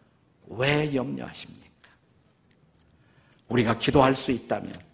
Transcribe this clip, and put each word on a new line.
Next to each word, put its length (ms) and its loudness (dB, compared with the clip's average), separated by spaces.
왜 460 0
염려하십니까? 720 -8
우리가 300 2
기도할 360 4
수 160 -2
있다면 440 -4